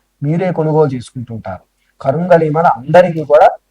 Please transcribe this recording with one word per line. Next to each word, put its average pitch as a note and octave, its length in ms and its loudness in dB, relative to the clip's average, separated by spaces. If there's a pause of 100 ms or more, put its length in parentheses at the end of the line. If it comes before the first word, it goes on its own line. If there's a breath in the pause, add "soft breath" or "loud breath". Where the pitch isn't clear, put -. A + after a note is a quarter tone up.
(240)
మీరే F3 280 -2
కొనుగోలు D#3 440 -2
చేసుకుంటుంటారు. A2+ 640 -12 (400)
కరుంగలి D#3+ 480 0
మాల E3 180 0
అందరికీ D#3+ 560 2
కూడా D3 260 4 (220)